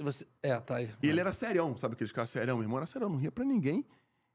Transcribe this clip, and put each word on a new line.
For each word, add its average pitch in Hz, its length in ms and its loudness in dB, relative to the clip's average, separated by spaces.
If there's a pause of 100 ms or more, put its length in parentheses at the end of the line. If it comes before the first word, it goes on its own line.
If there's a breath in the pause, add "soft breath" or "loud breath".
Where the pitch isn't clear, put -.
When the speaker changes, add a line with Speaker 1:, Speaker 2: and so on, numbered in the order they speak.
Speaker 1:
você... 143 240 -4 (160)
é, 131 180 2
tá - 160 -4
aí. 127 100 -2 (160)
Speaker 2:
E 143 40 2
ele 156 80 4
Speaker 1:
Vai. 170 60 4
Speaker 2:
era 185 120 0
serião, 170 440 0
sabe 117 180 -4
aqueles 113 180 -6
caras 113 180 -2
serião? 123 260 0
Meu 113 80 0
irmão 117 140 0
era 151 80 -2
serião, 226 240 -4
não 151 80 0
ria 147 120 0
pra 247 140 -4
ninguém 214 400 2 (500 soft breath)